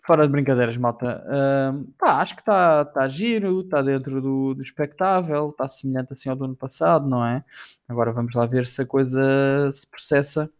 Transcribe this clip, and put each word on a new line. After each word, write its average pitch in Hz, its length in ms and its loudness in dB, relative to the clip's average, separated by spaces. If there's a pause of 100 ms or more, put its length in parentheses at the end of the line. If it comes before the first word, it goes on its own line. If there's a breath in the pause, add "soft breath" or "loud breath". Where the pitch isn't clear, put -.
Fora 151 180 6
de 139 60 2
brincadeiras, 127 460 2
malta. 120 500 -4
Ahm, 139 720 0
pá, 175 220 2
acho - 160 -6
que - 80 -14
tá, 170 400 4
tá 135 240 -2
giro, 196 560 0
tá 156 160 0
dentro 135 400 -2
do, 135 320 -2
do 135 100 -8
expectável, 156 880 -2
tá 139 160 -6
semelhante 131 460 -6
assim - 160 -10
ao 131 80 -2
do 135 80 -6
ano 131 100 -8
passado, 147 540 0
não 123 160 0
é? 120 180 -2 (460 loud breath)
Agora 117 240 0
vamos 117 200 -4
lá 123 120 2
ver 123 220 0
se - 140 -6
a 127 40 -2
coisa 135 880 2
se - 120 -8
processa 151 640 -2 (100)